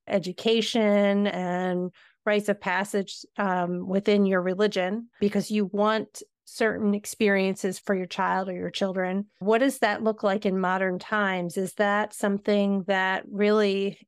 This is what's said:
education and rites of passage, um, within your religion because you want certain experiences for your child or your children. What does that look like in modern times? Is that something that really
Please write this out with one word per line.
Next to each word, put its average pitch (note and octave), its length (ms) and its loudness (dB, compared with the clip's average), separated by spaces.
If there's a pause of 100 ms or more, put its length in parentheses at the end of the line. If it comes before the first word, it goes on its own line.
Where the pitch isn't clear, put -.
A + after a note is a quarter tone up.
education G3+ 1200 2
and F3+ 680 -2 (320)
rites G#3 240 0
of G3+ 100 -2
passage, G3 680 -4 (120)
um, F3+ 500 -2
within G3+ 380 2
your F#3+ 160 2
religion G3 680 -2 (140)
because G3+ 280 0
you G#3+ 180 0
want G#3 540 -2 (220)
certain G#3 500 0
experiences G3 840 0
for G3+ 160 0
your F#3 100 -2
child F#3 440 -2
or F3+ 40 -6
your F3+ 160 -6
children. F#3+ 580 -2 (120)
What A3 200 2
does C4+ 200 2
that G#3 240 0
look G#3+ 200 -2
like G#3 220 0
in F#3+ 140 0
modern F#3 400 0
times? F#3+ 580 -2
Is F#3+ 180 -4
that G#3 380 0
something G3+ 680 0
that F#3+ 460 0
really G3+ 800 0